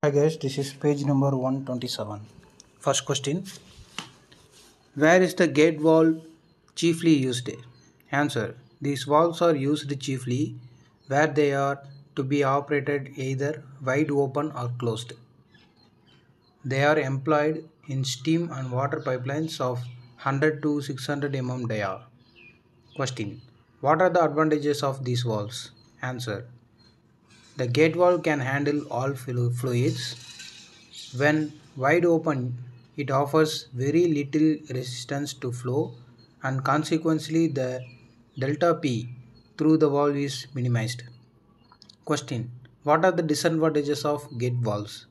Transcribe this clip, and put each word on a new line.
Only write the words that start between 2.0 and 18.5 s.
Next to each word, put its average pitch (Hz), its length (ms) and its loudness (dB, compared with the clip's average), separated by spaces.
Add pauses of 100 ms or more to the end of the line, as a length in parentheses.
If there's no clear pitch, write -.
First 139 200 0
question, 139 400 -4 (1500)
where 160 260 6
is 180 120 2
the 180 140 4
gate 151 320 4
valve 160 380 6 (580)
chiefly 165 380 4
used? 127 360 0 (640)
Answer, 139 460 -2 (240)
these 139 240 -4
valves 165 360 2
are 170 140 4
used 143 460 -2
chiefly 135 560 -4 (500)
where 143 200 2
they 143 260 2
are 139 280 -2 (360)
to 143 60 -2
be 143 200 0
operated 143 720 -2
either 135 480 -4 (180)
wide 143 300 0
open 143 400 0
or 123 160 -6 (100)
closed. 117 360 -4 (1500)
They 135 180 0
are 151 160 4
employed 147 720 0 (180)
in 135 160 -4
steam 165 480 -2